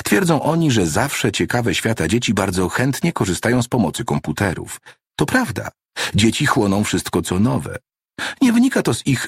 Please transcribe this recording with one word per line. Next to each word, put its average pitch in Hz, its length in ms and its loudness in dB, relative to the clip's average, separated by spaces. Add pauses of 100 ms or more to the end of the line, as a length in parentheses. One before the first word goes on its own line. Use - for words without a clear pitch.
Twierdzą 180 380 2
oni, 160 300 2
że 104 160 2
zawsze 107 440 0
ciekawe 113 440 0
świata 110 320 -2
dzieci 117 260 0
bardzo 95 360 0
chętnie 139 440 -2
korzystają 110 480 0
z 120 60 -6
pomocy 92 380 -2
komputerów. - 760 -4 (340)
To 151 100 0
prawda, 220 440 -2 (460)
dzieci 110 300 2
chłoną 104 380 2
wszystko, - 380 -2
co 90 180 -2
nowe. 120 380 -2 (640)
Nie 240 120 6
wynika 240 280 4
to 143 120 0
z - 140 -4
ich 135 200 0